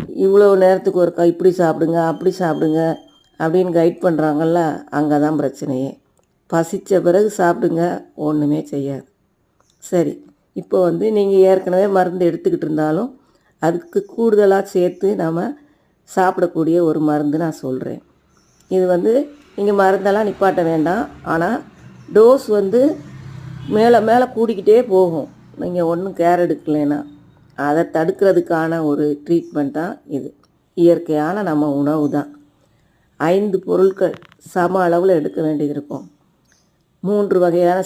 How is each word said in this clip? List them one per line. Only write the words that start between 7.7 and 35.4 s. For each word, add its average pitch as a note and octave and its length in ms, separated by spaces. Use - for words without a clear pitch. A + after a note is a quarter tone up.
ஒண்ணுமே D3+ 500
செய்யாது. C#3 440
சரி, E3 460
இப்போ F#3 300
வந்து F3+ 300
நீங்க G3 240
ஏற்கனவே F#3+ 500
மருந்து F3+ 440
எடுத்துக்கிட்டு E3+ 320
இருந்தாலும் D#3 580
அதுக்கு F3 480
கூடுதலா G#3 440
சேர்த்து F#3+ 540
நாம F3 360
சாப்பிடக்கூடிய F3 640
ஒரு D#3+ 200
மருந்து D3+ 380
நான் D#3+ 140
சொல்றேன். C3 500
இது F#3 180
வந்து G#3 500
நீங்க G3+ 160
மருந்தெல்லாம் G3 540
நிப்பாட்ட F#3 380
வேண்டாம். E3 440
ஆனா E3+ 380
டோஸ் A#3+ 320
வந்து G#3+ 500
மேல A3+ 320
மேல A#3+ 360
கூடிக்கிட்டே A3 500
போகும். F3+ 420
நீங்க F3 300
ஒண்ணும் F3 280
கேர் E3+ 240
எடுக்கலைன்னா D3+ 680
அதை D3 280
தடுக்கிறதுக்கான E3 1000
ஒரு D3 400
ட்ரீட்மெண்ட் E3 460
தான் D#3+ 360
இது. C3+ 280
இயற்கையான E3+ 680
நம்ம D3+ 300
உணவு C#3+ 380
தான். - 300
ஐந்து F#3 440
பொருட்கள் F3+ 540
சம F3+ 500
அளவுல E3+ 180
எடுக்க E3 360